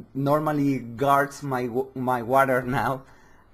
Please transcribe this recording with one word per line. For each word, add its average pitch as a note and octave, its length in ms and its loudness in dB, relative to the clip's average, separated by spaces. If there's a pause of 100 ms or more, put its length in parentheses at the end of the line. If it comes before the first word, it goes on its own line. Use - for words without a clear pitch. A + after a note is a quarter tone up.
(140)
normally C#3+ 640 0
guards C#3 640 0
my B2+ 240 -4
wa-, A#2+ 280 -2
my B2+ 280 -2
water C3 400 2
now, B2 400 -2 (520)